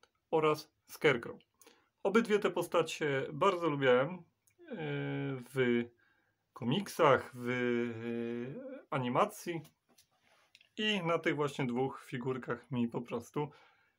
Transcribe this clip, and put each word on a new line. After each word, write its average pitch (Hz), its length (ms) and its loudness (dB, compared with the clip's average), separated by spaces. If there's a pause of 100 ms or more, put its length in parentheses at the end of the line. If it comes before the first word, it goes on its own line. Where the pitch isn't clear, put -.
(320)
oraz 156 400 2 (160)
Scarecrow. - 540 0 (640)
Obydwie 202 360 2
te 175 120 2
postacie 160 800 0
bardzo 170 360 2
lubiałem, 135 440 4
e, 175 80 -12 (1300)
w 120 320 4 (680)
komiksach, 147 800 2
w, 123 160 -6 (1080)
e, 277 300 -14
animacji. 160 720 -2 (1160)
I 214 260 0
na 165 160 2
tych 160 160 0
właśnie 143 300 -2
dwóch 131 400 -2
figurkach 123 680 -6
mi 120 160 0
po 127 140 -4
prostu 135 480 -6 (500)